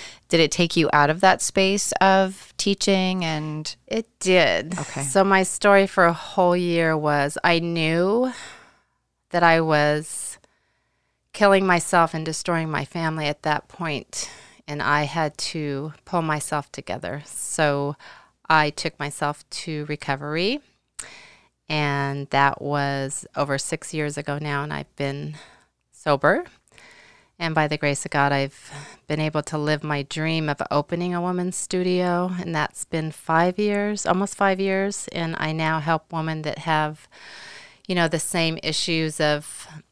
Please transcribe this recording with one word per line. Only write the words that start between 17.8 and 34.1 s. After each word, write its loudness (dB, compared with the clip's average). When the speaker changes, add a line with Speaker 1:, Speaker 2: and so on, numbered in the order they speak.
Speaker 2:
I 4
took -8
myself -6
to -8
recovery, -4
and -2
that 2
was -4
over 0
six -6
years -4
ago -6
now, -4
and -8
I've -10
been -6
sober. 2
And -4
by 4
the -2
grace -2
of -8
God, 2
I've -2
been -2
able 0
to -6
live 0
my -2
dream -2
of -2
opening -2
a -2
woman's -2
studio, 0
and -6
that's -4
been -4
five 2
years, -2
almost 0